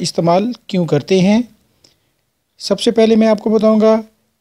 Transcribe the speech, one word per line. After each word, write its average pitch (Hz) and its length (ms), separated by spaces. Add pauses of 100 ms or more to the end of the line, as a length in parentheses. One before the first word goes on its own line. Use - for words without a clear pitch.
इस्तेमाल 180 520 (160)
क्यों 180 180
करते 151 340
हैं? 214 280 (1120)
सबसे - 300
पहले 220 260
मैं 220 100
आपको 220 240
बताऊंगा 220 460 (440)